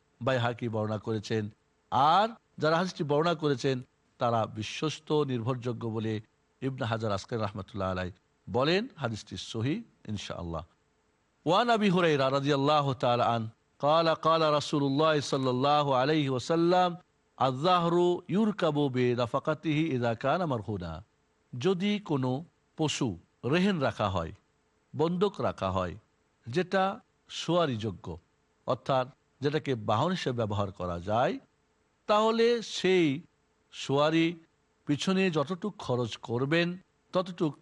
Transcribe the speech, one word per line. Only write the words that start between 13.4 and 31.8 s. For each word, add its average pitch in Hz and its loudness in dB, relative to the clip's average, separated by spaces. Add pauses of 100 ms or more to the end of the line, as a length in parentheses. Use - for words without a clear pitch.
ক্বালা, 160 4
ক্বালা 160 2
রাসূলুল্লাহ 147 2
সাল্লাল্লাহু 139 2
আলাইহি 139 2
ওয়াসাল্লাম, 170 2 (420)
"আয-যাহরু 170 2
ইউরকাবু 170 2
বিনাফাকাতিহি 135 0
ইযা 120 0
কানা 151 0
মারহুনা।" 98 -6 (540)
যদি 196 0
কোনো 139 -2 (320)
পশু 127 -2 (280)
রেহেন 180 2
রাখা 113 0
হয়, 85 -4 (640)
বন্ধক 175 0
রাখা 95 -2
হয়, 92 -2 (520)
যেটা 190 -2 (300)
সোয়ারিযোগ্য, 113 -2 (480)
অর্থাৎ 131 -2 (340)
যেটাকে 143 -2
বাহন 110 0
হিসেবে 151 -4
ব্যবহার 101 -2
করা 87 -6
যায়, 120 0 (680)